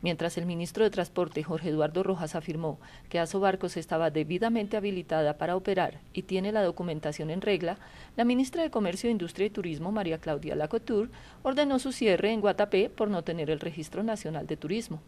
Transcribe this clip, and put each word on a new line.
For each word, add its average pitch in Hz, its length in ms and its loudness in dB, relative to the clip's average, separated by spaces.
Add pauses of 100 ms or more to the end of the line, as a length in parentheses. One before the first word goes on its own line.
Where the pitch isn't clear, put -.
Mientras 175 360 -2
el 170 80 -4
ministro 175 400 0
de 202 60 4
Transporte, 175 520 -2
Jorge 160 240 -4
Eduardo 156 360 2
Rojas, 175 300 -2
afirmó 160 460 -4 (300)
que 170 100 0
Asobarcos 185 560 2
estaba 165 360 2
debidamente 202 640 0
habilitada 160 600 0
para 170 200 0
operar 185 420 0 (140)
y - 80 -4
tiene 185 320 -2
la 214 100 4
documentación 160 680 -2
en 175 120 -2
regla, 180 360 0 (380)
la 233 80 2
ministra 262 400 2
de 302 80 0
Comercio, 202 380 0
Industria 190 380 0
y - 20 2
Turismo, 175 420 -4
María 185 260 0
Claudia 151 380 -4
Lacouture, 214 540 0 (340)
ordenó 269 360 4
su 262 120 -4
cierre 208 400 4
en 220 80 0
Guatapé 202 500 4
por 214 200 -2
no 175 160 0
tener 165 240 -2
el 156 100 2
Registro 165 420 -6
Nacional 202 460 -4
de 156 80 -2
Turismo. 160 520 -4